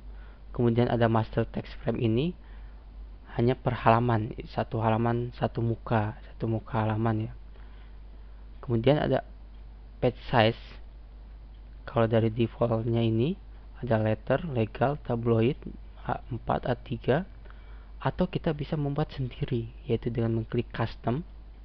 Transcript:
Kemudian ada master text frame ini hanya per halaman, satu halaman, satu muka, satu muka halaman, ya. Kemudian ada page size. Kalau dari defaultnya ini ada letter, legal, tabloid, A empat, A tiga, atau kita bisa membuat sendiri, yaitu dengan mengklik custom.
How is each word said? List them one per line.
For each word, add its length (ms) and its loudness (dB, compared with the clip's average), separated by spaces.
Kemudian 400 4
ada 160 6
master 400 2
text 360 -8
frame 200 -2
ini 320 4
hanya 160 6
per 200 -2
halaman, 600 4
satu 320 -2
halaman, 560 2
satu 240 0
muka, 560 0
satu 200 -2
muka 320 0
halaman, 480 0
ya. 20 -12
Kemudian 400 4
ada 240 2
page 160 2
size. 320 6
Kalau 240 4
dari 200 6
defaultnya 720 2
ini 360 4
ada 200 4
letter, 480 2
legal, 520 2
tabloid, 560 4
A 240 -2
empat, 400 -2
A 80 2
tiga, 480 0
atau 320 0
kita 240 0
bisa 240 -4
membuat 400 0
sendiri, 560 -2
yaitu 240 0
dengan 280 2
mengklik 280 -2
custom. 560 -2